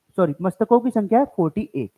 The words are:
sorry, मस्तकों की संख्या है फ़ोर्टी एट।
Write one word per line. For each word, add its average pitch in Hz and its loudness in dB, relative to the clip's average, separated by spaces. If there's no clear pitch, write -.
sorry, 170 0
मस्तकों 214 2
की 240 -4
संख्या 214 0
है 285 2
फ़ोर्टी 175 -4
एट। 123 -6